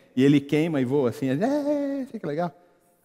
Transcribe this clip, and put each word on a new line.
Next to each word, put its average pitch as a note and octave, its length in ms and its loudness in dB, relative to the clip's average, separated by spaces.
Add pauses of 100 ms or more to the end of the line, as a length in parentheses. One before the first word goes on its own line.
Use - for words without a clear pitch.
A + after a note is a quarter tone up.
(160)
e B2+ 80 4
ele C#3 180 6
queima D3+ 400 0
e B2+ 40 0
voa C3 240 0
assim. C3 200 -4
É, B2+ 40 0
é, C#4 680 -2
é, B3 180 -12
que F#3 60 -12
legal. E3 260 -4 (540)